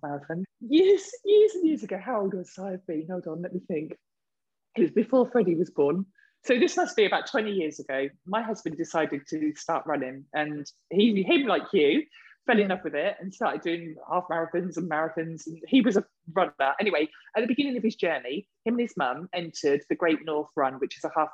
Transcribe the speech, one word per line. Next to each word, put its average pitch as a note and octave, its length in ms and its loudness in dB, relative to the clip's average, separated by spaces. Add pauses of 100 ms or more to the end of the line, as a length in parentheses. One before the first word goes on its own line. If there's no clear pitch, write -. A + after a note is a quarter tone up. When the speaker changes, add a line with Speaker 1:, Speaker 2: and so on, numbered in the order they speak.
Speaker 1:
marathon. D3+ 420 -6 (160)
Years, F4+ 480 4 (160)
years G#4 300 6
and F4+ 120 2
years B3+ 160 0
ago, A3 140 -6
how G#3+ 240 -4
old G3 140 -2
was F3+ 240 -10
I F#3+ 120 -8
have F#3 160 -10
been? D#3+ 220 -6
Hold F3+ 180 -6
on, E3 140 -8
let F3+ 120 -8
me F3+ 140 -4
think. D#3+ 300 -6 (800)
It A3+ 60 2
was E3 100 4
before A#3+ 340 4
Freddie F#3 300 2
was F3 160 0
born. D#3 340 2 (400)
So B3 120 4
this E4 200 2
must F4+ 180 -2
be G#3+ 100 6
about F3+ 220 0
twenty G#3+ 240 -2
years D#3+ 280 -2
ago. C3+ 280 -4 (180)
My G#3 180 -2
husband E3 340 -6
decided D#3 520 -2
to D3+ 260 -4
start - 320 -4
running, C#3 460 -4
and D3+ 320 -4 (260)
he, G3+ 320 4
him C#4 240 2
like F3+ 160 2 (100)
you, F3+ 300 4 (420)
fell A#3+ 120 4
in G3 120 2
Speaker 2:
Yeah. F3+ 60 0
Speaker 1:
love F#3 80 -12
with D3+ 120 -6
it F3 240 -2
and F#3+ 140 -12
started - 280 -2
doing E3 340 -6 (120)
half F3+ 220 -4
marathons E3 480 -4
and F3+ 120 -6
marathons. D#3+ 580 -4
And - 200 -12
he C4 140 6
was G3 160 4
a - 80 0 (280)
runner. F3+ 200 2 (260)
Anyway, E3 300 0 (260)
at A3 60 2
the A#3+ 60 -2
beginning C4 280 -2
of A3 80 -4
his A3 120 0
journey, D3+ 520 -4 (180)
him A#3 100 0
and A#3+ 60 0
his A#3 140 -4
mum C#3+ 380 -2
entered D#3 560 0
the D#3+ 60 0
Great D#3+ 280 0
North D3+ 320 -4
Run, C3+ 200 0
which C3 200 -6
is - 80 -14
a D#3 120 -4
half D#3 180 0